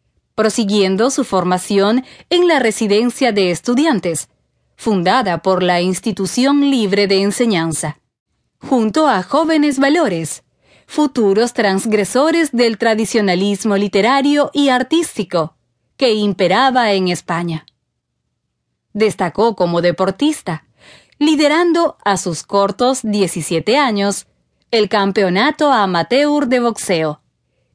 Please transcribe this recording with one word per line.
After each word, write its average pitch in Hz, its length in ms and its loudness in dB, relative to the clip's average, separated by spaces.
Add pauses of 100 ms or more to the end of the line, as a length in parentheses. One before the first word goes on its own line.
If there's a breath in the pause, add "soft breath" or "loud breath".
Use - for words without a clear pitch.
(340)
prosiguiendo 208 760 0
su 269 120 -2
formación 196 840 0 (240 loud breath)
en 349 200 2
la 311 100 4
Residencia 226 720 0
de 190 220 0
Estudiantes, 233 760 -2 (460)
fundada 190 680 0
por 190 200 0
la 180 180 0
Institución 240 920 0
Libre 208 360 0
de 196 160 2
Enseñanza, 165 800 -2 (580)
junto 247 480 0
a 202 160 2
jóvenes 294 560 0
valores, 269 640 0 (460 soft breath)
futuros 240 640 0
transgresores 220 960 0
del 233 280 0
tradicionalismo 208 960 0
literario 262 760 0
y 285 180 2
artístico 247 840 -2 (420)
que 240 180 2
imperaba 208 800 2
en 185 120 0
España. 170 580 -6 (1300)
Destacó 208 600 0
como 170 280 0
deportista, 175 840 -2 (540 soft breath)
liderando 311 840 2
a 202 120 0
sus 170 260 -6
cortos 202 600 0
diecisiete 202 760 -2
años 202 480 -2 (440)
el 214 180 0
campeonato 208 840 0
amateur 247 760 0
de 247 140 0
boxeo 170 600 -4 (540)